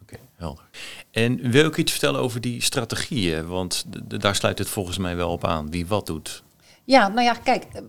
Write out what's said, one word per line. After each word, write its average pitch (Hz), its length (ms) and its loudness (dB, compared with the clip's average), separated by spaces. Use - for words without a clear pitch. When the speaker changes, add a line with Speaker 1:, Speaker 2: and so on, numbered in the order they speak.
Speaker 1:
oké, - 140 -18
helder. 78 280 -10
En 120 400 2
wil 143 140 8
ik 156 120 0
iets 165 140 2
vertellen 139 300 0
over 120 200 -2
die 120 200 -6
strategieën? 92 840 0
Want 90 420 -4
d-, - 200 -10
d-, 104 120 -6
daar 101 140 2
sluit 101 220 0
het 98 120 -2
volgens 90 280 -4
mij 90 180 -2
wel 87 160 0
op 87 140 -2
aan, 78 260 -2
wie 85 160 -2
wat 101 180 0
doet. - 380 -8
Speaker 2:
Ja, 247 240 6
nou 214 140 0
ja, 240 120 4
kijk, 233 300 0
eh, - 260 -14